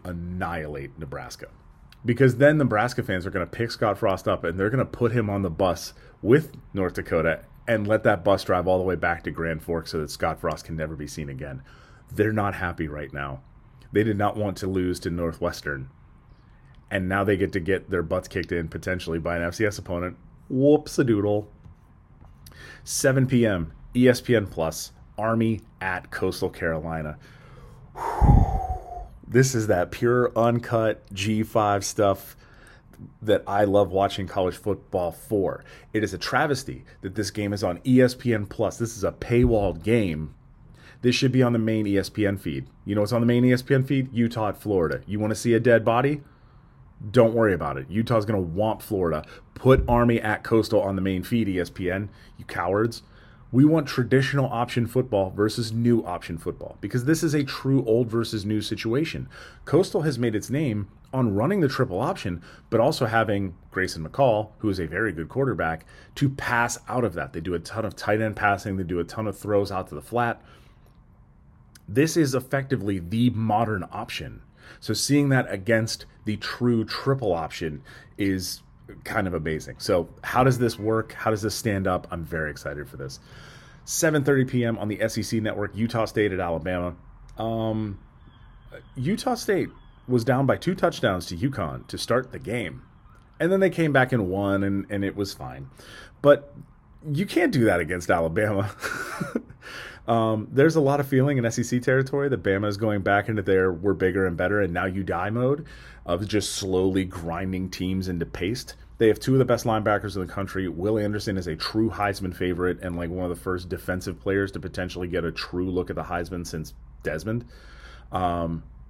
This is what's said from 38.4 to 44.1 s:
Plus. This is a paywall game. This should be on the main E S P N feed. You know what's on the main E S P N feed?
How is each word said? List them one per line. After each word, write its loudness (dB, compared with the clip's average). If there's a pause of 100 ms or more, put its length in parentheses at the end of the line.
Plus. -2
This -6
is -12
a 0
paywall 2
game. 0 (640)
This 4
should 2
be 6
on 4
the 2
main 0
E 2
S 0
P -2
N 0
feed. -6 (160)
You -2
know 2
what's 0
on 2
the 2
main 4
E 6
S 2
P 0
N 4
feed? -2